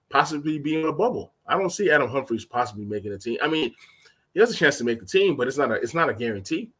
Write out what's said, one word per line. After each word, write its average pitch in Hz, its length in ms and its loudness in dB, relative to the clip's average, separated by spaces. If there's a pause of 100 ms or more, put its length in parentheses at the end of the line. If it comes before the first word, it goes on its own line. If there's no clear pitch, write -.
possibly 151 500 0
be 151 220 -2
in 156 60 0
a 156 60 0
bubble. 180 420 -2 (140)
I 165 100 2
don't 190 120 0
see 180 200 0
Adam 147 180 4
Humphries 120 360 -4
possibly 107 400 -4
making 101 280 -6
a 95 60 -10
team. 117 240 -6
I 151 60 2
mean, 156 260 0 (580)
he 165 60 0
has 226 140 6
a - 20 -6
chance 143 240 4
to 120 60 -4
make 117 160 0
the - 60 -16
team, 190 280 4
but 123 140 0
it's 131 100 -2
not 127 140 2
a, - 20 2
it's 113 200 -2
not 165 140 2
a 113 60 -2
guarantee. 117 640 -4